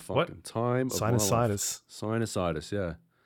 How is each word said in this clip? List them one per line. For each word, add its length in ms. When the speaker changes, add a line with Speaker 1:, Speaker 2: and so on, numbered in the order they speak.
Speaker 1:
What? 160
Speaker 2:
fucking 140
time 460
of 120
my 100
life. 100
Speaker 1:
Sinusitis? 600
Speaker 2:
Sinusitis, 800
yeah. 220